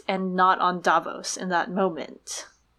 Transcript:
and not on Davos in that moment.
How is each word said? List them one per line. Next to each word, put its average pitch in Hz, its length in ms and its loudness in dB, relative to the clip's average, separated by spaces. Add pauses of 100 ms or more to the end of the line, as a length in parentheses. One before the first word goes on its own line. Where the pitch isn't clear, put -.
and 185 280 -2
not 185 240 4
on 180 220 0
Davos 165 540 0
in 185 140 -6
that 175 200 0
moment. - 760 -4 (340)